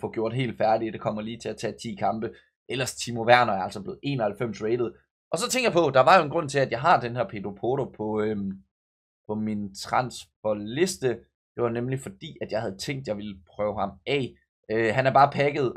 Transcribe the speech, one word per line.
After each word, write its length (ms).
få 120
gjort 220
helt 240
færdig. 340
Det 80
kommer 220
lige 160
til 100
at 80
tage 260
ti 160
kampe. 320
Ellers 260
Timo 320
Werner 260
er 100
altså 200
blevet 200
enoghalvfems 600
rated. 280
Og 60
så 120
tænker 200
jeg 40
på, 200
der 60
var 180
jo 60
en 60
grund 180
til, 100
at 120
jeg 100
har 200
den 160
her 120
Pedro 220
Porro 340
på, 360
øhm, 320
på 60
min 400
transferliste. 1300
Det 80
var 60
nemlig 320
fordi, 420
at 100
jeg 80
havde 180
tænkt, 240
at 60
jeg 80
ville 220
prøve 260
ham 100
af. 280
Øh, 240
han 120
er 60
bare 200
pakket, 440